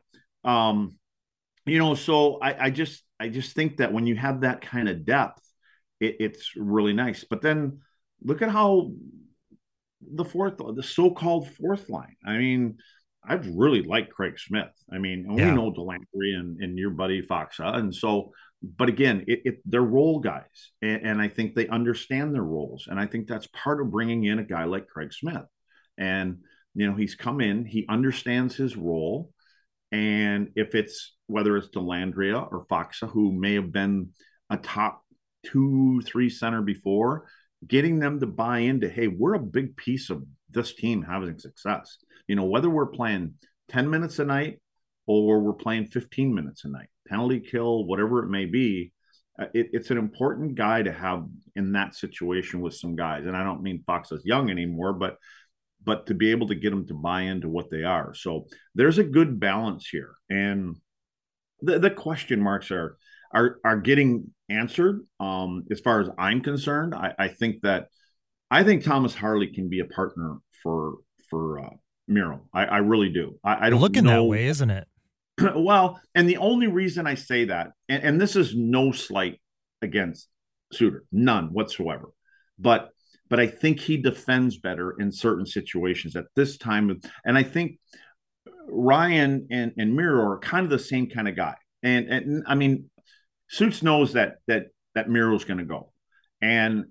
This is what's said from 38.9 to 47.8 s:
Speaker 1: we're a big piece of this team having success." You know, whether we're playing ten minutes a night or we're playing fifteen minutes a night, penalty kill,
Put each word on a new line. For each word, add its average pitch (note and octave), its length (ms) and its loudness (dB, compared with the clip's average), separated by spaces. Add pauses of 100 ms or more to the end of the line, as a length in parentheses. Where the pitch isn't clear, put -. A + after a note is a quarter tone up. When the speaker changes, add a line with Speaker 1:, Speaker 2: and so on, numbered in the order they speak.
Speaker 1:
we're G#2+ 260 0
a G3+ 60 0
big C3 360 -4
piece B2+ 360 -6
of C#2+ 120 -8 (280)
this A#2 240 -4
team A2 260 -2
having F2 380 -8
success." - 580 -8 (300)
You G2+ 80 0
know, F#2+ 100 0
whether B2 240 2
we're D3+ 160 2
playing G2+ 480 -4 (340)
ten C3 220 -2
minutes D#3 300 -2
a C#3+ 60 -2
night C#3+ 360 -4 (460)
or G#2+ 320 4
we're G#2 140 0
playing A2 340 -4
fifteen B2 480 -2
minutes D2 300 -8
a C#2+ 40 -10
night, C2+ 200 -14 (180)
penalty A#2+ 320 0
kill, A#2 460 -2